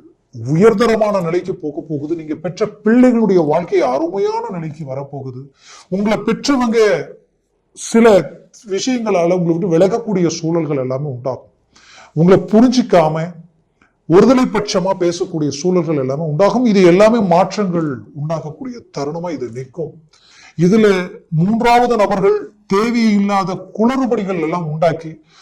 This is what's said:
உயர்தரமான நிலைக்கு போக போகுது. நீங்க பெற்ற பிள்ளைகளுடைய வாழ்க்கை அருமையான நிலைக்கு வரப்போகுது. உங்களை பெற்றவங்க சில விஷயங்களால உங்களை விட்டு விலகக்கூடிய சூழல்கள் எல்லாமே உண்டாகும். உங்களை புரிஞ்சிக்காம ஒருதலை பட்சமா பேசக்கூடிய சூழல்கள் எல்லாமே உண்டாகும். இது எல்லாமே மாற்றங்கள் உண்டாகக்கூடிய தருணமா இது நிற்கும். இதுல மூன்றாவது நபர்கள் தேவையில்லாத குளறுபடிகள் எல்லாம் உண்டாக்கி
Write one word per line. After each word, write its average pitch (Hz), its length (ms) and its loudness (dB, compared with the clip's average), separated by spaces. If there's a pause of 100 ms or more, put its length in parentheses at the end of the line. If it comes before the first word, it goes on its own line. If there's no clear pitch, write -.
(540)
உயர்தரமான 214 680 2
நிலைக்கு 175 340 -4
போக 151 340 -10
போகுது. 151 260 -6
நீங்க 156 200 -10
பெற்ற 180 300 -6 (180)
பிள்ளைகளுடைய 220 600 4
வாழ்க்கை 175 360 0
அருமையான 392 680 -4
நிலைக்கு 160 360 -10
வரப்போகுது. 131 560 -12 (480)
உங்களை 202 280 0
பெற்றவங்க 220 920 0 (640)
சில 220 580 4 (380)
விஷயங்களால 190 680 0
உங்களை 165 200 0
விட்டு 170 200 0
விலகக்கூடிய 190 500 0
சூழல்கள் 160 500 -4
எல்லாமே 131 300 -4
உண்டாகும். 123 420 -8 (640)
உங்களை 180 300 4
புரிஞ்சிக்காம 175 960 2 (680)
ஒருதலை 226 340 6
பட்சமா 190 460 -2 (100)
பேசக்கூடிய 170 500 -2
சூழல்கள் 165 480 -2
எல்லாமே 135 260 -4
உண்டாகும். 196 420 0
இது 202 180 4
எல்லாமே 208 360 6
மாற்றங்கள் 175 800 0 (160)
உண்டாகக்கூடிய 156 640 -10 (180)
தருணமா 165 340 -8
இது 123 200 -10
நிற்கும். 135 420 -12 (640)
இதுல 185 540 2 (180)
மூன்றாவது 233 640 2
நபர்கள் 202 560 0 (160)
தேவையில்லாத 208 880 0
குளறுபடிகள் 214 880 -2
எல்லாம் 160 300 -4
உண்டாக்கி 160 500 -4 (200)